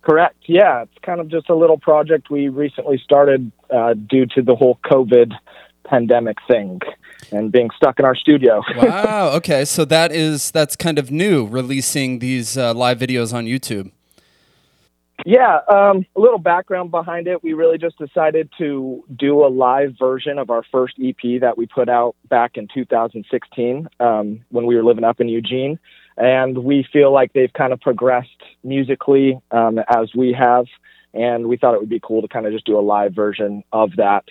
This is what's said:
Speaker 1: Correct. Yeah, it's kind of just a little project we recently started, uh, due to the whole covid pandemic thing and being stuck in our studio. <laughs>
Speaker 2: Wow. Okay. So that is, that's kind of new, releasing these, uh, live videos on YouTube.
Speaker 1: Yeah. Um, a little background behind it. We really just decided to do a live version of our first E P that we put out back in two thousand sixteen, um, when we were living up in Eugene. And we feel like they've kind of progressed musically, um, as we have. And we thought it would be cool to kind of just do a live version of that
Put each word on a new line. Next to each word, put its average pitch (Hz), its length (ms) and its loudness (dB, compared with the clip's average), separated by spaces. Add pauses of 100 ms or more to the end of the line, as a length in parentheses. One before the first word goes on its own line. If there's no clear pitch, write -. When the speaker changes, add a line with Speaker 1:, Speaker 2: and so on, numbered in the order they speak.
Speaker 1:
Correct. 165 340 2 (100)
Yeah, 165 380 2
it's - 200 -20
kind 175 180 -6
of 156 80 -10
just 160 200 -6
a 170 60 4
little 160 220 4
project 151 520 0
we 143 200 -2
recently 135 520 -4
started, 139 500 2 (180)
uh, 117 240 0
due 117 320 0 (100)
to 135 60 2
the 120 140 2
whole 127 280 2
covid 120 480 4 (540)
pandemic 117 520 0 (100)
thing 98 340 -2 (500)
and 107 200 -4
being 120 260 2
stuck 143 220 2
in 135 60 4
our 127 100 2
studio. 127 540 4
<laughs> - 60 -8
Speaker 2:
Wow. 208 600 0
Okay. 156 300 0
So 156 200 -2
that 160 260 2
is, 156 400 -2
that's 156 240 0
kind 156 240 -2
of 131 120 -8
new, 160 340 0
releasing 127 760 -4
these, 127 380 -6
uh, 120 160 -2
live 123 260 0
videos 123 340 -4
on 117 120 -6
YouTube. 113 460 -6 (1300)
Speaker 1:
Yeah. 208 420 4
Um, 202 380 4 (100)
a 190 60 -2
little 226 180 4
background 180 520 -2
behind 170 360 -6
it. 180 160 -6
We 160 100 -6
really 165 240 2
just 165 200 -6
decided 156 600 -2
to 135 460 -6 (100)
do 143 320 2
a 135 40 4
live 131 500 0
version 131 400 -4
of 120 100 -8
our 117 220 -2
first 127 260 -2
E 131 140 -4
P 123 280 -4
that 120 180 0
we 117 80 -4
put 123 240 -2
out 120 260 0 (140)
back 120 260 0
in 104 180 -12
two 127 120 -6
thousand 113 440 -4
sixteen, 131 600 -6 (100)
um, 110 500 -2
when 120 160 -4
we 120 120 2
were 113 60 0
living 113 200 2
up 113 160 0
in 120 80 0
Eugene. 127 500 -4 (380)
And 131 440 0
we 135 320 0
feel 147 200 4
like 135 220 2
they've 131 180 2
kind 131 220 -2
of 120 80 -8
progressed 123 480 -2 (340)
musically, 135 760 0 (120)
um, 113 260 0 (120)
as 113 260 0
we 127 180 0
have. 123 320 2 (480)
And 117 340 -2
we 123 100 -2
thought 123 160 2
it 104 80 0
would 110 80 -8
be 113 120 -4
cool 113 200 -2
to 104 80 -8
kind 110 160 -8
of 107 80 -4
just 110 120 -10
do 107 140 0
a - 20 0
live 104 320 0
version 104 500 -6 (100)
of 107 240 0
that 101 340 0